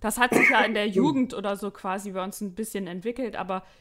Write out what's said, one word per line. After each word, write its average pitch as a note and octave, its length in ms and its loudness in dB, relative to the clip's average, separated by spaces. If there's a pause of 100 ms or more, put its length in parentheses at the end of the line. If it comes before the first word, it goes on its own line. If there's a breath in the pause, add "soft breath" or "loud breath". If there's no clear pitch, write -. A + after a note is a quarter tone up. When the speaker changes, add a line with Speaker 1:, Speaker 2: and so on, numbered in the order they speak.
Speaker 1:
Das A3 180 -2
hat B3 160 4
sich C4+ 160 6
ja A#3+ 120 6
in G#3+ 120 2
der G#3 140 2
Speaker 2:
<clears throat> - 0 -
Speaker 1:
Jugend B3+ 460 2
oder G3+ 220 -4
so G3+ 140 -6
quasi G3 420 -6
bei F#3 100 -4
uns G3 180 -8
ein G3 140 -6
bisschen G#3 320 -6
entwickelt, A3 480 -6
aber F#3 300 -4 (160 soft breath)